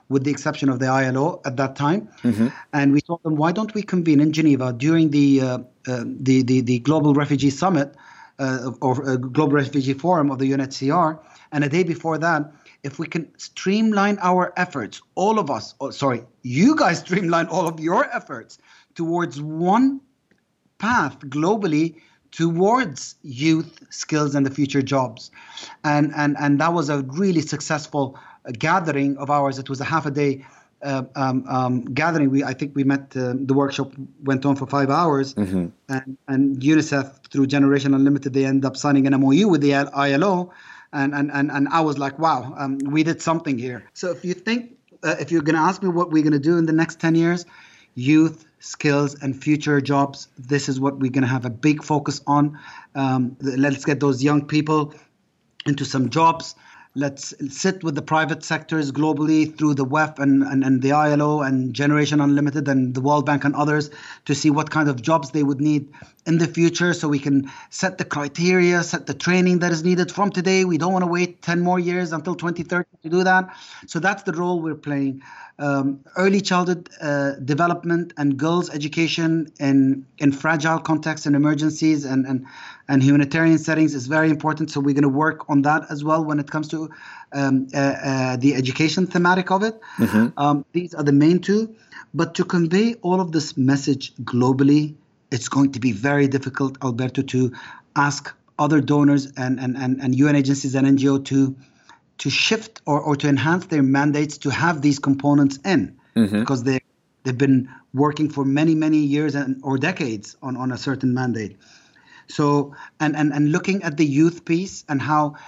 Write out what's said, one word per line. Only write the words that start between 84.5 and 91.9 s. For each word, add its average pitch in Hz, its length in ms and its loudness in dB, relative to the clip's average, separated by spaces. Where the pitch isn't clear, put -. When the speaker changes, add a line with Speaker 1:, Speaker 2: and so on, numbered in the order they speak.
Speaker 1:
So 143 100 -2
we're 139 140 2
gonna 147 120 4
work 156 400 0
on 143 140 4
that 151 300 2
as 143 120 -8
well 156 220 0
when 151 140 -2
it 143 100 -6
comes 156 200 -4
to, 156 200 -6
um, 135 400 0
uh, 147 40 -2
uh, 135 600 -2
the 135 180 2
education 151 500 0
thematic 180 460 0
of 190 100 2
it. 220 180 -4
Speaker 2:
Mm-hmm. 110 400 2
Speaker 1:
Um, 143 360 0
these 170 220 -4
are 151 80 -4
the 143 100 4
main 160 260 6
two. 214 340 0